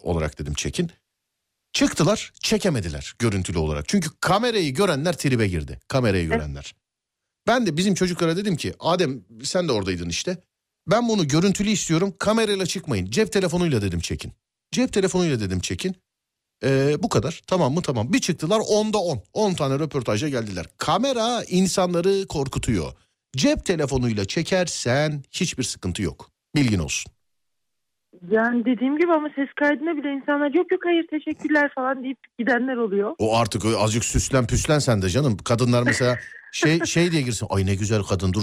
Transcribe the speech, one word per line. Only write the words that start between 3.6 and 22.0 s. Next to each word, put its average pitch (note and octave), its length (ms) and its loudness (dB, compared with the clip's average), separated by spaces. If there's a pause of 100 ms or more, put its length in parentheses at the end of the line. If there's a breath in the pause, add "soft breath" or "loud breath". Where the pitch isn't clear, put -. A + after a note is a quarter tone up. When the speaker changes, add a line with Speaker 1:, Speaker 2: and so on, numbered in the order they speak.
Speaker 1:
Çünkü F3+ 200 0 (120)
kamerayı G3 540 0
görenler E3 420 0
tribe A#2 320 0
girdi. D#2 400 -6
Kamerayı G2+ 380 2
Speaker 2:
Evet. D#2+ 80 -2
Speaker 1:
görenler. C#2+ 400 -8 (720)
Ben A#3 200 2
de D3+ 100 -2
bizim F#3 180 2
çocuklara F3 420 0
dedim G3+ 200 -2
ki, F#2+ 240 -6
Adem D#3 440 0 (180)
sen F3 260 -2
de C3 40 0
oradaydın F#2 360 -2
işte. F3 280 -4 (540)
Ben A#3 180 2
bunu G3 200 0
görüntülü F#3+ 420 2
istiyorum, F3+ 480 0
kamerayla G#3 480 2
çıkmayın. G2+ 440 -4
Cep A3 220 0
telefonuyla E3+ 500 2
dedim F2 180 -2
çekin. - 320 -8 (400)
Cep B3+ 200 0
telefonuyla F3+ 480 2
dedim F#2 200 -2
çekin. C3 360 -4 (680)
Ee, C3+ 380 2
bu A#3 60 0
kadar. C3 380 -2
Tamam D#3+ 280 2
mı? F3 80 0
Tamam. B2 300 -2
Bir C4 60 2
çıktılar F#3 500 0
onda G#3+ 300 2
on. E3 240 -2 (100)
On G3+ 220 2
tane C#3 240 0
röportaja C#3+ 500 -2
geldiler. G#2+ 380 -4 (120)
Kamera A#3 680 0
insanları F#3 800 2